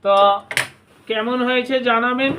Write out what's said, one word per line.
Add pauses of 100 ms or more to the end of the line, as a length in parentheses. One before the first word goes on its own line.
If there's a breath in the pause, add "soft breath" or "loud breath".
তো (920)
কেমন (100)
হয়েছে (140)
জানাবেন